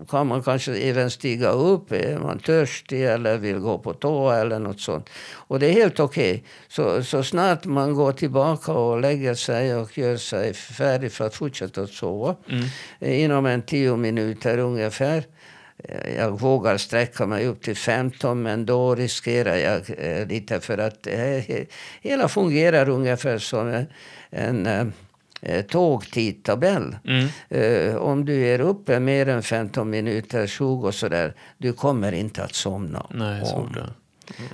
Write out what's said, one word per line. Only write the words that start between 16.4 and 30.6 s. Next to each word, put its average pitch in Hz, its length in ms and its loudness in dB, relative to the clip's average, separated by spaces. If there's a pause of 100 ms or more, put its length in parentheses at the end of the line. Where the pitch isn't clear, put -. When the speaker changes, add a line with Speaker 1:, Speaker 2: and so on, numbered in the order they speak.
Speaker 1:
sträcka 120 480 0
mig 107 220 0
upp 110 140 -4
till 107 160 -4
femton, 127 640 0
men 113 240 -2
då 123 300 4
riskerar 120 600 0
jag, 87 260 2 (160)
eh, 85 300 -4
lite 104 320 -4
för 101 180 -4
att, 104 300 -4
eh, 104 120 -4
he-, 131 460 -2 (360)
hela 269 260 0
fungerar 160 600 4
ungefär 127 480 0
som 110 300 -2
en, 117 180 -2 (440)
en, 107 380 -2
eh, 110 180 0 (560)
eh, 92 240 -2
tågtidtabell. 120 1300 0 (100)
Speaker 2:
Mm. 131 220 2 (220)
Speaker 1:
Eh, 110 460 2
om 143 300 0
du 139 220 2
är 123 140 2
uppe 160 380 2
mer 135 300 2
än 120 140 0
femton 113 460 -2
minuter, 110 580 -2
tjugo 127 440 0